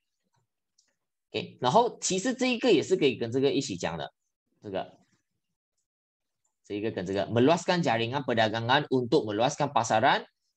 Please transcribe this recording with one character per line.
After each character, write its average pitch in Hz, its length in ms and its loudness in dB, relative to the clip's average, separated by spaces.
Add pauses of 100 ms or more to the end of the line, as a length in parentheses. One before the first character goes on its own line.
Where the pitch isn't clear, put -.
(1300)
OK， - 300 -8
然 123 120 0
后 220 260 4
其 185 200 -2
实 247 160 -2
这 254 120 -2
一 247 120 0
个 247 120 2
也 139 120 6
是 147 140 0
可 165 80 0
以 123 120 2
跟 113 160 -6
这 131 80 0
个 135 100 2
一 123 100 0
起 107 160 -6
讲 85 220 -6
的， 71 140 -10 (500)
这 107 80 -12
个， - 280 -8 (1700)
这 98 120 -10
一 104 40 -4
个 110 120 -4
跟 98 120 -6
这 95 80 -6
个， 98 140 -2
meluaskan 160 560 2
jaringan 120 400 -2
perdagangan 113 680 0
untuk 127 360 0
meluaskan 127 460 -2
pasaran 117 520 2 (320)